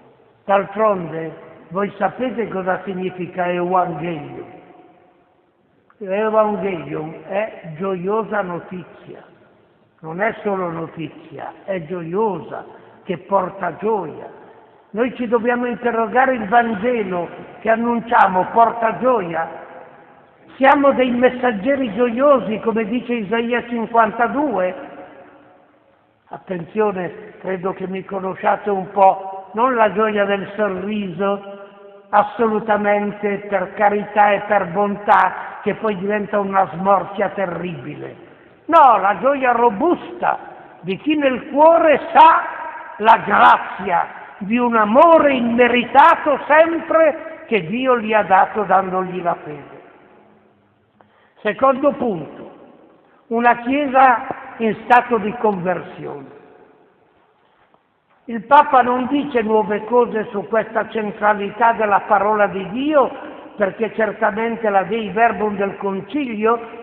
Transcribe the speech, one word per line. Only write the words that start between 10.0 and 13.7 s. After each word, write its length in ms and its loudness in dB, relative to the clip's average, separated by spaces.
non 200 -10
è 220 -2
solo 260 -2
notizia, 840 -12
è 200 -6
gioiosa, 800 -6
che 140 -6
porta 580 -4